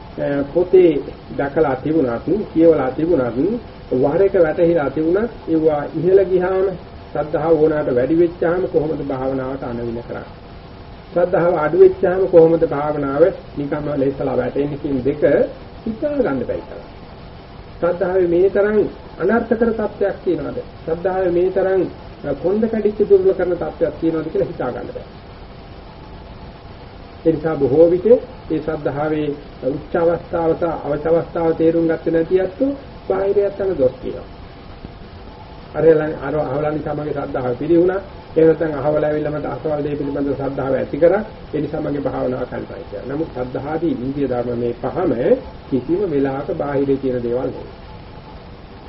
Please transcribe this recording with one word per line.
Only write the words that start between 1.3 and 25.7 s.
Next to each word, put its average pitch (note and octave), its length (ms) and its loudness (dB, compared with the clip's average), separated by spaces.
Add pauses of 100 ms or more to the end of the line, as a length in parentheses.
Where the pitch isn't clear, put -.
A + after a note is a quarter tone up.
දැකලා C#3+ 440 0
තිබුණත්, C3+ 500 0 (220)
කියවලා D#3 440 6
තිබුණත්, C3+ 460 0 (520)
වර C#3+ 320 2
එක G3 120 4
වැටහිලා E3+ 560 4
තිබුණත්, F3+ 420 0 (140)
ඒවා D#3 360 2 (120)
ඉහළ F#3 300 4
ගියාම, F#3 420 0 (400)
ශ්‍රද්ධාව D3+ 500 0
ඕනාට D3+ 340 4
වැඩි C3+ 260 2
වෙච්චාම F3 500 2
කොහොමද D3+ 380 0
භාවනාවට C3+ 600 -4
අනවින A#2 360 -6
කරන්නේ? A2+ 280 -10 (800)
ශ්‍රද්ධාව F3 480 2
අඩු D3+ 220 2
වෙච්චාම F#3 480 6
කොහොමද E3 400 8
භාවනාව D3 580 0 (300)
නිකම්ම D3 400 -4
ලේසලා C3+ 440 -2
වැටෙන්නේ C#3 400 -2
කියන C#3 220 -2
දෙක C#3 220 -2 (560)
හිතා D4 360 -4
ගන්න C4+ 280 0
බැරි - 220 -6
තරම්. - 220 -14 (880)
ශ්‍රද්ධාවේ F3+ 520 0
මේ F3 220 4
තරම් G3+ 280 2 (420)
අනර්ථකර A3+ 520 2
තත්ත්වයක් G3+ 480 -2
තියෙනවද? D3 380 -2 (200)
ශ්‍රද්ධාවේ F#3 540 -2
මේ F3+ 180 2
තරම්, F#3+ 320 2 (380)
අ, C#3+ 140 -4
කොන්ද F#3+ 300 0
කැඩිච්ච G#3+ 380 0
දුර්වල F#3+ 320 6
කරන F3+ 200 0
තත්ත්වයක් D#3+ 420 -2
තියෙනවද D#3+ 320 0
කියලා D#3+ 200 -2
හිතා C3 240 -6
ගන්න - 160 -8
බැහැ. - 200 -12 (2000)